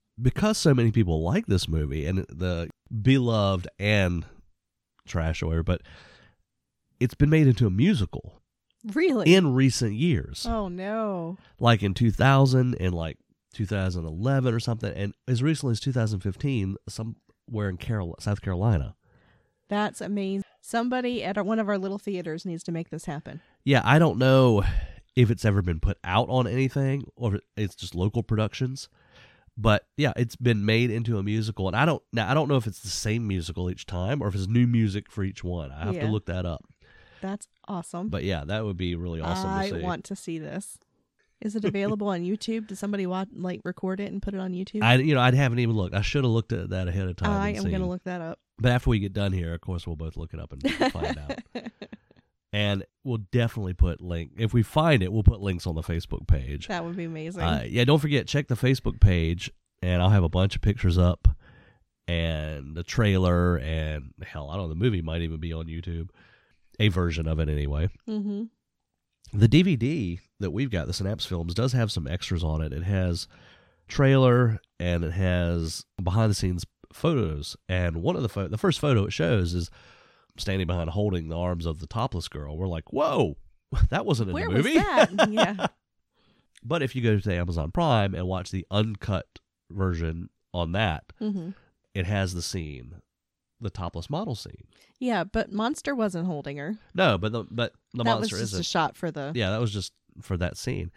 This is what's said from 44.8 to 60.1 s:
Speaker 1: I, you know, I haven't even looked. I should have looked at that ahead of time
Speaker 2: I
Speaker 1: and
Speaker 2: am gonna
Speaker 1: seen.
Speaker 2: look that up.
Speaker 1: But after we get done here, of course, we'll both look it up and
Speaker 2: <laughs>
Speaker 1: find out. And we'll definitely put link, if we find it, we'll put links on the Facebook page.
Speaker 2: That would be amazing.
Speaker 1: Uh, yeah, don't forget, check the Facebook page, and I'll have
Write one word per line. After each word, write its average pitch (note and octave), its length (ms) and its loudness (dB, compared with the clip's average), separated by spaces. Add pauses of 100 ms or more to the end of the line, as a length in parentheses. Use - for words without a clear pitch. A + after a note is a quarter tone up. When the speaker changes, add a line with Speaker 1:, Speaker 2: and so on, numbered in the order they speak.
Speaker 1:
I, B2 140 6
you D3+ 180 2
know, B2+ 80 2
I B2+ 120 4
haven't B2 260 2
even A#2 140 0
looked. F#2 200 -2
I G2+ 80 0
should C#3 220 0
have A#2 100 2
looked A2+ 180 -2
at F#2 160 -4
that F#2 200 -4
ahead F#2 200 -2
of F2 80 -6
time - 140 -2
Speaker 2:
I - 180 0
Speaker 1:
and G#3 80 -4
Speaker 2:
am - 80 -6
gonna F#3+ 140 0
Speaker 1:
seen. F#3 100 -2
Speaker 2:
look F3+ 160 -8
that F3+ 160 -8
up. E3 180 -12 (200)
Speaker 1:
But B2 140 4
after B2 180 2
we A2+ 80 4
get G2 160 -4
done G2+ 180 0
here, E2+ 220 -2
of E2 80 -10
course, F2 240 -8
we'll E2 100 -6
both D#2+ 220 -10
look D#2+ 160 -10
it D#2 60 -12
up D2+ 120 -14
and C#2 180 -4
Speaker 2:
<laughs> - 220 0
Speaker 1:
find - 260 -6
out. A#3 440 -12 (920)
And G2+ 320 -2 (200)
we'll A#2+ 140 -4 (140)
definitely A2 420 0
put F2 260 2
link, E2+ 380 -8
if A2 160 0
we A#2 80 6
find D#3 400 4
it, F2+ 100 -2
we'll A2 120 2
put G#2 180 8
links F#2 240 -2
on E2+ 80 -2
the D#2+ 80 -2
Facebook - 440 -6
page. C#2+ 420 0
Speaker 2:
That F3 180 -6
would F3 100 -8
be E3+ 80 -8
amazing. E3 380 -8
Speaker 1:
Uh, - 260 0
yeah, A#2+ 160 0
don't D3 140 6
forget, C#3+ 280 0
check C#3+ 220 -2
the B2 60 -2
Facebook B2+ 440 0
page, E2+ 520 4 (320)
and F2+ 180 2
I'll F#2 80 6
have G2 160 6